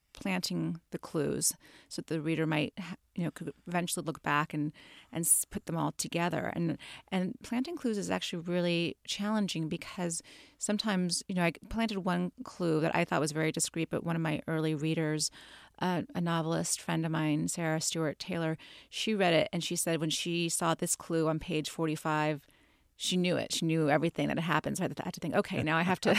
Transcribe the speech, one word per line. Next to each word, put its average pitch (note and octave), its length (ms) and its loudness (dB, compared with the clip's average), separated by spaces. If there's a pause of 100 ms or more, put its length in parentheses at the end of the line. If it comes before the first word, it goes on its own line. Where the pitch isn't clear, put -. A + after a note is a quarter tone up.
(140)
planting F3 760 -2
the - 80 -6
clues D3 560 0 (360)
so - 120 -8
that - 60 -16
the D#3+ 120 -2
reader D#3+ 280 0
might D3+ 320 0
ha-, F3 160 -10 (180)
you F3 100 -2
know, E3+ 60 0
could - 240 -8 (140)
eventually F3 360 -2
look D3+ 200 -6
back D3 280 2
and, D3+ 200 0 (400)
and E3+ 120 -4
s-, - 220 2
put - 220 -8
them E3 100 -4
all D3+ 140 0
together. E3+ 640 -2
And, E3+ 240 0 (320)
and F#3 320 0
planting C4 320 -2
clues A3+ 240 0
is F3 100 -4
actually F#3 320 -2
really F3 640 2
challenging G3+ 640 0
because E3+ 540 -4 (340)
sometimes, F#3+ 680 0
you F#3+ 80 -4
know, F3+ 80 4
I E3+ 100 4 (160)
planted A3 300 0
one F3+ 320 0 (120)
clue E3 360 2
that D#3+ 160 2
I E3+ 100 4
thought - 160 2
was D3+ 100 0
very D#3 200 0
discreet, E3 400 -2
but - 120 -2
one E3+ 120 -2
of E3 80 0
my D3+ 240 0
early D#3 260 0
readers, D#3 560 0 (480)
uh, F3+ 240 0 (140)
a F3+ 60 0
novelist E3 600 0
friend E3 240 0
of E3 60 -2
mine, D#3 360 2
Sarah E3 320 0
Stewart D#3+ 380 0
Taylor, E3 400 -2 (320)
she - 240 -2
read F#3 220 6
it - 180 4
and F3 100 0
she - 120 -2
said E3 260 0
when D#3+ 80 0
she E3+ 400 0
saw E3 240 2
this E3+ 220 0
clue E3 320 0
on D#3+ 100 2
page D#3 320 -2
forty-five, D3+ 800 0 (500)
she - 200 0
knew F3+ 180 4
it. - 160 -2
She - 140 0
knew D#3+ 240 4
everything D3 380 2
that D3 100 0
had E3 60 0
happened. D3+ 340 0
So F#3 60 -2
I - 20 2
had D#3 100 -4
to, - 80 -6
I - 20 -12
had F3+ 100 -4
to - 40 -14
think, D#3+ 140 -2
"Okay, F3+ 300 0
now D#3 120 2
I E3 60 4
have F3+ 200 2
to G#3+ 160 4